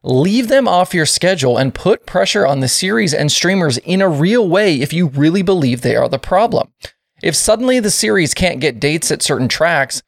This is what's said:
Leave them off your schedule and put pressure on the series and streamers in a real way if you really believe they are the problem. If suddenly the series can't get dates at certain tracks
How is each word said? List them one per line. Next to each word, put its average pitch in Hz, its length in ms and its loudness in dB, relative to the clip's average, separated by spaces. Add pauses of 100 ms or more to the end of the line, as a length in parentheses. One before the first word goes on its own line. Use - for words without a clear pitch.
Leave 190 460 0
them 262 200 2
off 180 240 2
your 165 140 0
schedule 135 500 0
and 131 160 0
put - 320 0
pressure 185 420 0
on 139 140 0
the 127 80 -2
series 190 460 -2
and 151 180 0
streamers 170 460 0
in 185 240 0
a 196 60 2
real 185 380 2
way 175 340 2
if 139 120 -2
you 175 140 0
really 151 340 2
believe 160 400 0
they 117 160 0
are 123 120 0
the 131 100 -2
problem. - 540 0 (500)
If 165 120 -2
suddenly 254 460 0
the 202 120 -2
series 196 420 0
can't 175 260 -2
get 131 200 -2
dates 151 300 -2
at 151 120 -2
certain 127 260 -2
tracks 156 600 -2